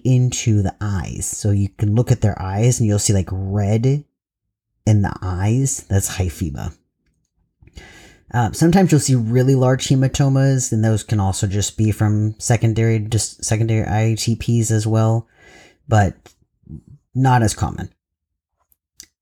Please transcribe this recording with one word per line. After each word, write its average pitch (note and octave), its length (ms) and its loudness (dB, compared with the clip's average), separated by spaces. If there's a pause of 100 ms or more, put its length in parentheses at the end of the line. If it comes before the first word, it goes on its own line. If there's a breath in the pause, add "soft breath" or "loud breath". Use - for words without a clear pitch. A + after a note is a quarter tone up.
into B2 580 2
the F#2+ 200 -2
eyes. G2 440 -6
So - 260 -4
you G2+ 180 0
can G#2 260 -2
look A#2+ 160 2
at A#2 100 0
their G#2 180 0
eyes G#2+ 400 0
and A2+ 80 0
you'll G#2 120 2
see, G#2+ 140 0
like, F#2+ 180 0
red G#2 720 -2 (800)
in G#2 160 4
the - 200 -2
eyes. G#2 680 -2
That's - 280 -2
hyphema. D#2+ 580 -6 (1600 loud breath)
Uh, A#2 180 0
sometimes E3+ 400 4
you'll D3+ 80 6
see C3+ 160 0
really B2+ 400 2
large B2+ 320 2
hematomas, C3+ 840 2
and A2 100 0
those A2 200 0
can G#2 180 -2
also F#2+ 260 -2
just G2 300 -4
be A2 140 2
from G#2+ 480 0
secondary, A2+ 600 0
just G#2+ 460 -6
secondary A2 420 0
I A2 280 0
T A2+ 200 -2
Ps A#2 360 -2
as A2 140 0
well, A2 420 0 (600 loud breath)
but G#2 300 2 (1000)
not B2+ 280 2
as G#2 100 0
common. - 400 -8 (1300)